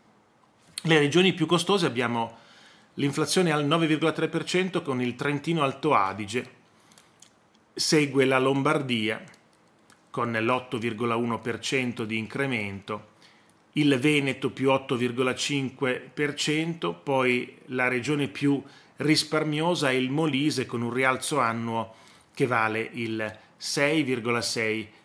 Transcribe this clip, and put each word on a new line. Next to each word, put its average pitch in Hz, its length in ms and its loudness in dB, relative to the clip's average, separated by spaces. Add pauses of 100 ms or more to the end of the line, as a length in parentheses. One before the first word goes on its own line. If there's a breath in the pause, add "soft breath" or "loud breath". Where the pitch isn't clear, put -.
(800)
Le 160 180 4
regioni 165 360 4
più 160 100 -2
costose 175 400 2
abbiamo 120 540 -2 (560 loud breath)
l'inflazione 147 560 2
al 151 140 2
nove 160 240 4
virgola 156 240 2
tre 156 160 -2
per 160 160 -4
cento 180 380 0
con 127 200 -2
il 123 140 -2
Trentino 143 480 0
Alto 135 300 2
Adige, 101 680 -2 (1120 loud breath)
segue 139 500 2
la 131 140 4
Lombardia 135 840 0 (880)
con 117 200 -4
l'otto 123 480 -2
virgola 117 380 -2
uno 117 240 -2
per 113 180 -6
cento 123 460 -4
di 110 120 -4
incremento, 107 1000 -6 (580 soft breath)
il 143 260 4
Veneto 139 520 2
più 131 200 0
otto 135 240 2
virgola 123 400 0
cinque 131 640 -2
per 147 360 -6
cento, 165 600 -2
poi 127 720 0
la 127 220 0
regione 127 400 0
più 143 340 0 (360 loud breath)
risparmiosa 151 920 2
è 127 40 2
il 127 160 0
Molise 139 540 0
con 120 160 -6
un 117 120 -4
rialzo 131 480 0
annuo 113 560 -2 (360 loud breath)
che 139 140 0
vale 113 460 0
il 110 460 -6 (180 loud breath)
sei 151 480 2
virgola 120 360 0
sei 110 480 -2 (160 loud breath)